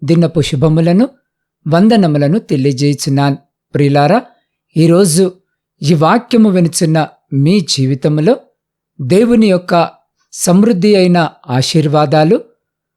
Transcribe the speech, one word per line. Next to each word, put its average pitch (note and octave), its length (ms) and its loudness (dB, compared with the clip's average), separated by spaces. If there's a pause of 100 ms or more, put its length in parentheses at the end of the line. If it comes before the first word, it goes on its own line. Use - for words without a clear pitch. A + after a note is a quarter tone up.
దినపు D#3+ 380 0
శుభములను, E3 680 0 (580)
వందనములను E3+ 720 2
తెలియజేయుచున్నాను. C#3 960 -2 (360)
ప్రియులారా, C#3+ 480 0 (560)
ఈరోజు F3 540 2 (500)
ఈ D3+ 120 0
వాక్యము G#3+ 560 0
వినుచున్న E3 580 0 (260)
మీ D#3 260 0
జీవితములో D3+ 800 -2 (640)
దేవుని A3 460 2
యొక్క F3+ 420 -2 (420)
సమృద్ధి G3+ 640 0
అయిన F3 340 0 (200)
ఆశీర్వాదాలు D3+ 920 0 (560)